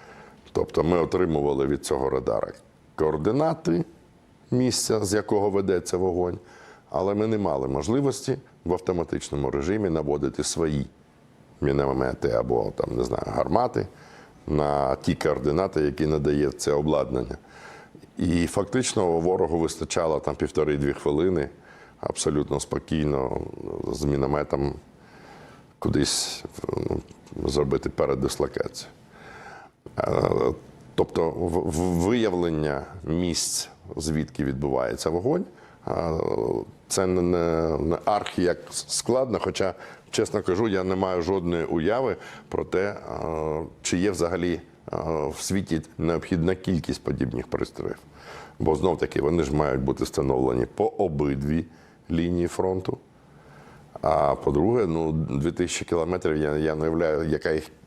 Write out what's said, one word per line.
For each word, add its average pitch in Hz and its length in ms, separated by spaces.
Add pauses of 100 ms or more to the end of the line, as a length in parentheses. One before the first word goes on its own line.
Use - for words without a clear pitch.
(520)
Тобто - 320
ми 87 140
отримували 76 680
від 71 200
цього 67 240
радара 58 420 (420)
координати 139 920 (680)
місця, 120 540
з 92 100
якого 101 360
ведеться 95 460
вогонь, 90 420 (520)
але 95 240
ми 107 120
не 110 120
мали 71 300
можливості 127 680 (260)
в 82 80
автоматичному 76 800
режимі 90 400
наводити 73 540
свої 73 420 (760)
міномети 67 680
або, 58 460
там, - 200
не 62 80
знаю, 58 220
гармати 107 600 (600)
на 71 500
ті - 180
координати, 76 640
які 73 260
надає 73 440
це - 220
обладнання. 67 640 (840)
І 87 280
фактично 104 600
ворогу 85 520
вистачало 80 600
там 73 140
півтори-дві 73 580
хвилини 76 560 (520)
абсолютно 71 600
спокійно 73 800 (520)
з 67 120
мінометом 71 720 (1040)
кудись, - 640 (460)
ну, 50 100 (480)
зробити 69 420
передислокацію. 67 1000 (1080)
Е, - 220 (760)
тобто 85 360
в-, 85 400
в-, 85 300
виявлення 87 840 (200)
місць, 82 640 (280)
звідки 76 480
відбувається 65 680
вогонь, 127 340 (440)
е, 85 220 (760)
це 95 180
не, 92 160
не, 82 560
не 80 260
арх - 340
як 87 200 (120)
складно, 120 720
хоча, 95 320 (360)
чесно 107 320
кажу, 98 260
я 95 160
не 92 120
маю 92 260
жодної 85 420
уяви 95 520 (320)
про - 160
те, 92 260
е, 78 680 (220)
чи - 160
є 98 120
взагалі, 85 500 (320)
е, 50 40 (400)
в - 40
світі 82 420 (160)
необхідна 82 560
кількість - 500
подібних 62 420
пристроїв. - 520 (600)
Бо 80 180
знов-таки 78 460
вони 82 200
ж 69 120
мають 69 260
бути 67 240
встановлені 64 640
по - 200
обидві 73 800 (460)
лінії 87 360
фронту. 95 520 (1040)
А 76 320
по-друге, 95 520
ну, 80 260
дві 78 400
тисячі - 320
кілометрів, 85 520
я, 76 200
я 78 180
не 78 100
уявляю, 80 440
яка 78 220
їх, 78 200 (160)